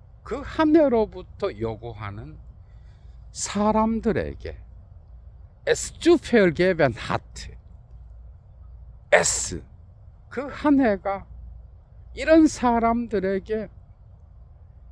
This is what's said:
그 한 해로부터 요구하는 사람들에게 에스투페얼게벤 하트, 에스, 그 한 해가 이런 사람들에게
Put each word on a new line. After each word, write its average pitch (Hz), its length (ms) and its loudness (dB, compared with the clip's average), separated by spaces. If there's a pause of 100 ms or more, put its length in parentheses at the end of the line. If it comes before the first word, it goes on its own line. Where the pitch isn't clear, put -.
(240)
그 269 180 -10
한 311 340 0
해로부터 202 840 0
요구하는 110 800 -10 (960)
사람들에게 208 1200 -2 (1080)
에스투페얼게벤 175 1300 2
하트, - 580 -8 (1600)
에스, - 500 0 (680)
그 277 180 -8
한 285 320 2
해가 196 460 0 (880)
이런 311 340 6
사람들에게 220 1200 0 (1200)